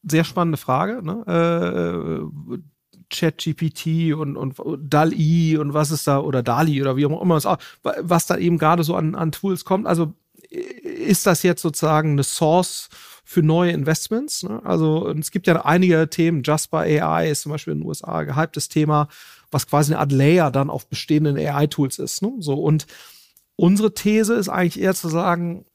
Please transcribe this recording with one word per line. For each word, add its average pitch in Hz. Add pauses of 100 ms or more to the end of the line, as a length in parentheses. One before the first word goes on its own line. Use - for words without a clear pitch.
sehr 160
spannende 165
Frage, 196
ne? 170 (260)
Äh, - (520)
Chat -
G 156
P 160
T 160
und, 147
und 131 (240)
dall-E 156
und 147
was 151
ist 151
da, 139
oder 131
dali 139
oder 135
wie 143
auch 151
immer 175
es 147
auch, 127 (240)
wa-, -
was 170
da 175
eben 170
gerade 160
so 165
an, 160
an 160
Tools 190
kommt. -
Also, 165 (340)
i-, -
ist -
das 175
jetzt 175
sozusagen 156
eine 139
Source - (360)
für -
neue 170
Investments, 165
ne? 220
Also, 160
es -
gibt 190
ja 160
einige 160
Themen, 165
Just 151
by 160
A 165
I 156
ist 143
zum 147
Beispiel 156
in 151
den 170
U -
S -
A 160
gehyptes 151
Thema, 151 (420)
was -
quasi 147
eine -
Art 143
Layer 147
dann 139
auf -
bestehenden 151
A-I-Tools 147
ist, -
ne? 226
So, 147
und 151 (680)
unsere 202
These 220
ist 202
eigentlich 175
eher 190
zu 170
sagen 175 (100)